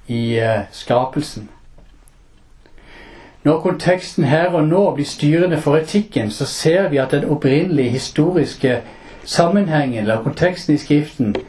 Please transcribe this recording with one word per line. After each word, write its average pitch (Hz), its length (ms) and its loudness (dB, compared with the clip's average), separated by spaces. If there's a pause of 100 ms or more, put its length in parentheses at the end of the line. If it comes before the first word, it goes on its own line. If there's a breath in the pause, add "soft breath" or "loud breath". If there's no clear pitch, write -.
i, 117 300 -2
eh, 113 220 0 (100)
skapelsen. - 800 -4 (2000 loud breath)
Når 160 160 2
konteksten 180 640 0
her 156 220 2
og 170 220 0
nå 185 260 2
blir 143 120 -4
styrende 170 500 2
for 151 200 2
etikken, 156 540 -2
så 139 140 -6
ser 175 440 0
vi 143 80 0
at 131 140 0
den 147 140 0
opprinnelige 147 680 2
historiske 135 880 0 (440 loud breath)
sammenhengen, 160 720 2
eller 110 240 0
konteksten 160 520 0
i 143 40 2
Skriften, 147 580 0 (120 loud breath)